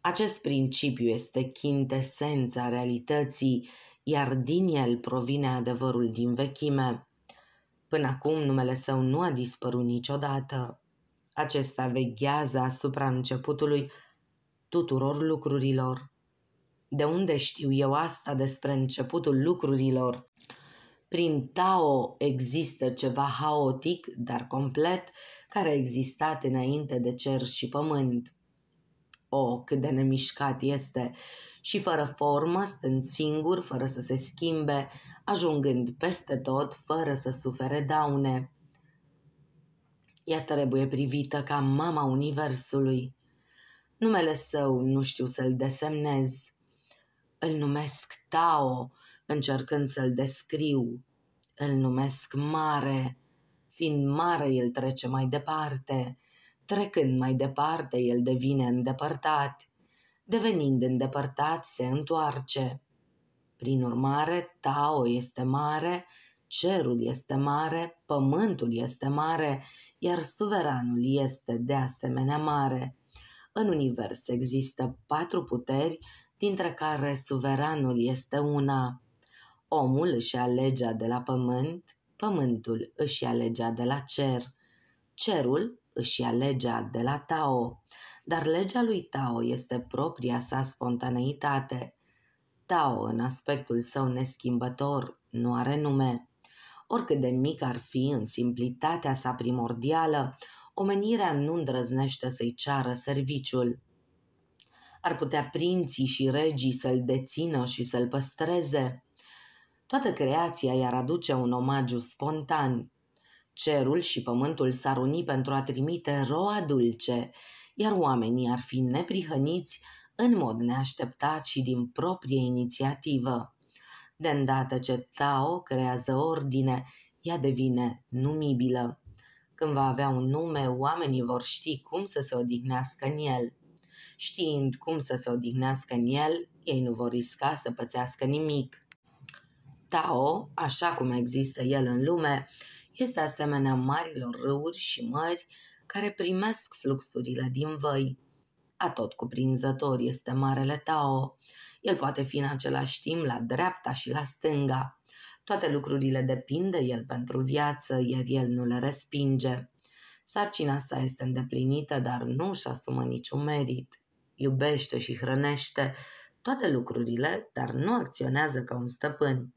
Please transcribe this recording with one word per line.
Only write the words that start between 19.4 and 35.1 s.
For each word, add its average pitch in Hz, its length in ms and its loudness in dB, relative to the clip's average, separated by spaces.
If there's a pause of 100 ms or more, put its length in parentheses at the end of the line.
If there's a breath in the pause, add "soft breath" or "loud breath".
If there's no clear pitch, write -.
lucrurilor? 131 840 2 (840 loud breath)
Prin 156 380 2
Tao 170 680 4
există 131 720 0
ceva 131 340 -2
haotic, 143 840 0 (100)
dar 120 300 -4
complet, 147 560 0 (460 loud breath)
care 180 200 0
a 147 40 4
existat 131 680 -2
înainte 131 560 0
de 120 140 0
cer 131 320 -2
și 127 240 -6
pământ. 139 680 0 (960)
O, 123 340 0
cât 139 180 0
de 143 80 0
nemișcat 135 720 0
este! 131 500 -2 (500 loud breath)
Și - 180 -2
fără 151 360 0
formă, 156 500 2
stând 131 380 -2
singur, 156 580 0
fără 131 240 -4
să 131 160 -6
se 131 140 -2
schimbe, 147 760 -2 (340 loud breath)